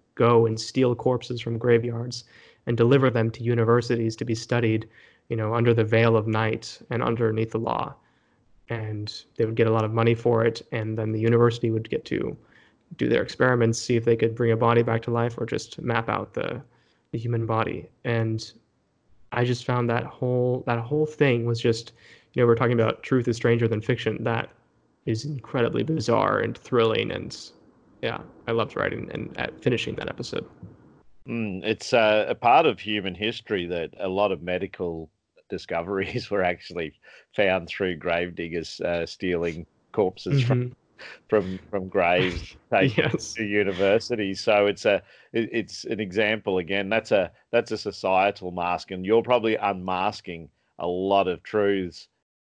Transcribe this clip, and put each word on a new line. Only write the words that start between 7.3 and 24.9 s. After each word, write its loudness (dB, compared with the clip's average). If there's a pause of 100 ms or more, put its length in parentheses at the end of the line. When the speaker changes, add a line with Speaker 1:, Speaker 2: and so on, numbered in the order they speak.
Speaker 1:
the -4
law. -4 (760)
And -8 (140)
they 2
would -6
get 4
a 4
lot 2
of -4
money 4
for 2
it, 0 (100)
and -4
then -2
the -2
university 4
would -2
get -2
to -4 (600)
do 0
their 2
experiments, 2
see 0
if 0
they 6
could 0
bring 2
a 2
body 4
back 0
to -6
life -2
or -4
just -8
map -2
out -6
the, -6 (500)
the -6
human -2
body. -4 (140)
And -4 (800)
I 0
just -2
found 0
that -2
whole, -2
that 0
whole 0
thing 2
was 0
just, 0 (400)
you 2
know, 6
we're 6
talking 2
about 0
truth 0
is 0
stranger 2
than 0
fiction. -2
That -2 (580)